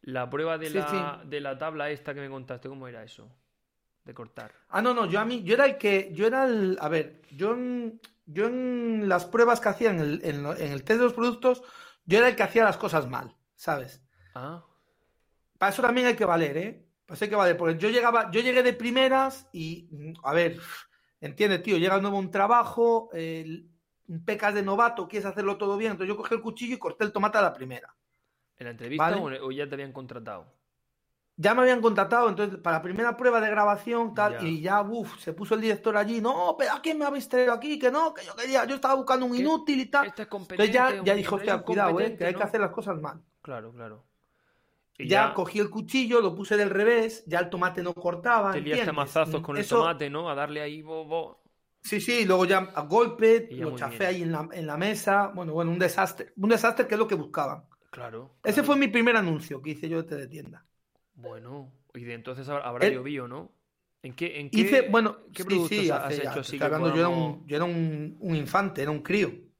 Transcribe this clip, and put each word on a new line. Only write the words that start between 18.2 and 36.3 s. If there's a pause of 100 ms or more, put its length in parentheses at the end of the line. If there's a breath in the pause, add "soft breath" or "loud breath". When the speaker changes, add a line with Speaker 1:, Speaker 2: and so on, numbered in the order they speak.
Speaker 2:
yo
llegué
de
primeras
y,
mm, (100)
a
ver, (640)
entiende,
tío,
llega
nuevo
a
un
trabajo,
eh, (600)
pecas
de
novato,
quieres
hacerlo
todo
bien,
entonces
yo
cogí
el
cuchillo
y
corté
el
tomate
a
la
primera. (640)
Speaker 1:
¿En
la
entrevista
Speaker 2:
¿Vale?
Speaker 1:
o
en,
o
ya
te
habían
contratado? (840)
Speaker 2:
Ya
me
habían
contratado,
entonces
para
la
primera
prueba
de
grabación,
tal,
Speaker 1:
Ya.
Speaker 2:
y
ya,
uf,
se
puso
el
director
allí,
"No,